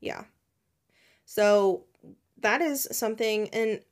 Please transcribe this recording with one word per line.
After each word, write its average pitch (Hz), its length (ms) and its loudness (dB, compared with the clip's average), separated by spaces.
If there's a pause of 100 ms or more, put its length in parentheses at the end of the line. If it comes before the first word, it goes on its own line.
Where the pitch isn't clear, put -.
Yeah. - 240 -10 (1000)
So 208 600 2 (560)
that 226 200 0
is 285 320 -2
something, 220 560 -2
and 220 320 -2 (120)